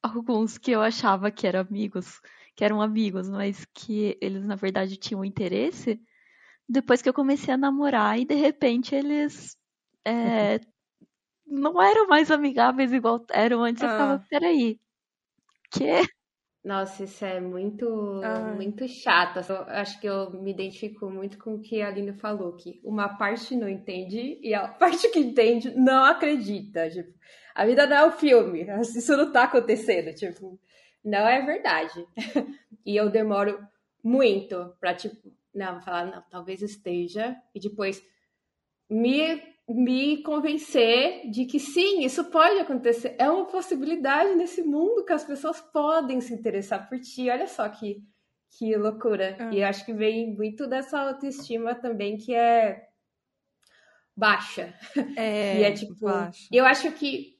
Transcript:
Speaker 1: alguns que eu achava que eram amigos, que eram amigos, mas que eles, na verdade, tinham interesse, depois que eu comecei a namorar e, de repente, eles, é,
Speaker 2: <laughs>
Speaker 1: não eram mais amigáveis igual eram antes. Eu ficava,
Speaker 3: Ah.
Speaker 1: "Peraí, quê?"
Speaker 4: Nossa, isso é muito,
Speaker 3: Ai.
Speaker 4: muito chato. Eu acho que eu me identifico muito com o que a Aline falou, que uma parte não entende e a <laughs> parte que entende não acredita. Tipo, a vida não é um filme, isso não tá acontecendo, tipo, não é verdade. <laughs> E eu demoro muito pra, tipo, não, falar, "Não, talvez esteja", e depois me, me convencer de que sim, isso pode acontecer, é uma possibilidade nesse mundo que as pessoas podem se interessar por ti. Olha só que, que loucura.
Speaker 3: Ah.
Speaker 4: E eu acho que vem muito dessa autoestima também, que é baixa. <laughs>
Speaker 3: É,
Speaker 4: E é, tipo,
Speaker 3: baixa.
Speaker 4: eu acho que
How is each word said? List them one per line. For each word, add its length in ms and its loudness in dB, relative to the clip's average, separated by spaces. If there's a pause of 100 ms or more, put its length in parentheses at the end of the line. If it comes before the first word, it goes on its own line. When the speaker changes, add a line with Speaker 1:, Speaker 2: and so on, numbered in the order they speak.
Speaker 1:
alguns 540 -2
que 140 -2
eu 100 2
achava 500 2
que 160 -4
eram 140 0
amigos, 600 -8 (340)
que 100 0
eram 160 2
amigos, 480 -2
mas 440 -6
que 480 -4
eles, 240 -4
na 100 -4
verdade, 420 -4
tinham 280 -6
interesse, 760 -4 (680)
depois 320 2
que 80 2
eu 40 0
comecei 400 0
a 40 0
namorar 640 0
e, 60 0
de 100 0
repente, 600 0
eles, 640 -4 (480)
é, 540 0
Speaker 2:
<laughs> 140 -16 (720)
Speaker 1:
não 360 0
eram 260 6
mais 240 6
amigáveis 600 2
igual 380 0
eram 320 2
antes. 200 -2
Eu 60 0
ficava, 300 0
Speaker 3:
Ah. 100 -16
Speaker 1:
"Peraí, 500 2 (920)
quê?" 320 2 (600)
Speaker 4:
Nossa, 400 -6
isso 220 -12
é 160 -6
muito, 440 -8 (360)
Speaker 3:
Ai. 340 -6
Speaker 4:
muito 320 -8
chato. 520 0 (100)
Eu 60 -4 (120)
acho 320 -6
que 80 -6
eu 240 -4
me 200 -10
identifico 580 -10
muito 280 -10
com 180 -10
o 60 -10
que 200 -6
a 80 -2
Aline 240 -8
falou, 420 -8
que 300 -18
uma 320 -4
parte 380 -4
não 120 -2
entende 760 -8
e 120 -2
a 180 -2
<laughs> 80 -20
parte 300 6
que 100 2
entende 580 4
não 280 8
acredita. 840 2
Tipo, 240 -10 (400)
a 120 2
vida 200 6
não 120 4
é 100 10
um 40 6
filme, 540 4 (160)
isso 360 0
não 140 2
tá 120 6
acontecendo, 720 2
tipo, 420 -10 (460)
não 240 2
é 140 4
verdade. 640 -2 (100)
<laughs> 480 -6 (220)
E 120 0
eu 120 2
demoro 560 0 (380)
muito 760 0
pra, 160 -2
tipo, 400 -12 (220)
não, 260 -8
falar, 240 -6
"Não, 240 -12
talvez 320 -12
esteja", 720 -6 (220)
e 60 -12
depois 420 -8 (840)
me, 520 0 (260)
me 560 0
convencer 1080 0
de 160 -4
que 140 -2
sim, 440 0
isso 220 -2
pode 340 4
acontecer, 600 -2
é 100 4
uma 160 0
possibilidade 880 0
nesse 280 0
mundo 420 0
que 80 0
as 100 -2
pessoas 380 -6
podem 600 0
se 120 -8
interessar 560 -6
por 100 -8
ti. 300 -6
Olha 180 -2
só 220 -6
que, 340 -10 (460)
que 260 -2
loucura. 640 -2
Speaker 3:
Ah. 100 -8
Speaker 4:
E 100 0
eu 80 2
acho 180 -4
que 80 -8
vem 420 -2
muito 320 -6
dessa 320 -4
autoestima 760 -6
também, 420 -6
que 160 -6
é 540 2 (1300)
baixa. 580 -2 (200)
<laughs> 220 -4
Speaker 3:
É, 120 -2 (240)
Speaker 4:
E 120 4
é, 80 6
tipo, 320 -10
Speaker 3:
baixa. 480 -4
Speaker 4:
eu 140 6
acho 280 4
que 460 -8